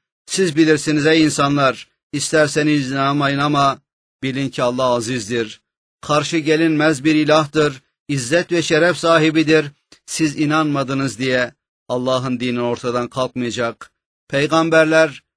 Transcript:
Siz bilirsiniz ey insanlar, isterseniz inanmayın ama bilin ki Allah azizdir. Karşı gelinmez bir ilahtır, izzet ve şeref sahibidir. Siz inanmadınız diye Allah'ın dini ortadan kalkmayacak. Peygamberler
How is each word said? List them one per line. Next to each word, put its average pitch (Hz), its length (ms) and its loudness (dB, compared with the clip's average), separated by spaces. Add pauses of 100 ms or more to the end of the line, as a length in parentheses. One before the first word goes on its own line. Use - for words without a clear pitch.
(260)
Siz 180 300 -2
bilirsiniz 151 500 2
ey 160 180 4
insanlar, 143 640 0 (240)
isterseniz 147 800 0
inanmayın 139 480 0
ama 143 400 0 (440)
bilin 135 260 -4
ki 135 140 -4
Allah 127 220 0
azizdir. 117 760 -2 (400)
Karşı 151 360 -2
gelinmez 156 680 0
bir 156 120 2
ilahtır, 151 680 0 (260)
izzet 143 440 -2
ve 170 100 0
şeref 160 360 2
sahibidir. 156 760 2 (340)
Siz 156 340 -4
inanmadınız 139 800 -2
diye 127 340 -2 (360)
Allah'ın 127 500 -2
dini 123 220 -4
ortadan 120 460 -4
kalkmayacak. 120 840 -6 (360)
Peygamberler 160 960 2 (140)